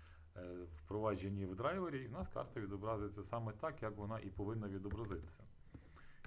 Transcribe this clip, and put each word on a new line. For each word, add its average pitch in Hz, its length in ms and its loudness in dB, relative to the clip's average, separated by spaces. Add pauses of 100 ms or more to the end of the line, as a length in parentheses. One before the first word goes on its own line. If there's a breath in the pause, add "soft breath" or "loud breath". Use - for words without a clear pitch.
(360 loud breath)
е, 90 200 -4 (200)
впроваджені 98 680 4
в 92 100 0
драйвері, 151 460 2
і 127 40 -4
в 107 60 -4
нас 180 160 0
карта 127 320 0
відобразиться 101 640 2
саме 113 280 2
так, 156 300 -2
як 107 140 2
вона 104 220 0
і 98 120 -4
повинна 107 380 2
відобразитися. 98 760 -2 (840 loud breath)